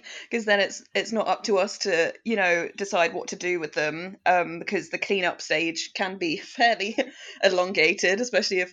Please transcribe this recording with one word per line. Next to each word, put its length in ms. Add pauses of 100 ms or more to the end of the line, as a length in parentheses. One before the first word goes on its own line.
(160)
<laughs> 160
'cause 140
then 140
it's, 240 (100)
it's 180
not 160
up 180
to 120
us 220
to, 340 (100)
you 120
know, 400
decide 380
what 160
to 60
do 240
with 140
them, 440 (100)
um, 320
because 300
the 100
cleanup 420
stage 540
can 240
be 180
<laughs> 200
fairly 380 (480)
elongated, 800
especially 380
if, 140